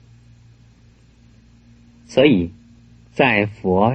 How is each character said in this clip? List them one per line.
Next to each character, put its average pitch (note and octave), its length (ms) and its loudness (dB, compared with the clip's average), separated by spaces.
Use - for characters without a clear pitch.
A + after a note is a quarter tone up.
所 C3 200 2
以， F2+ 240 0
在 A2 340 0
佛 G#2 480 -2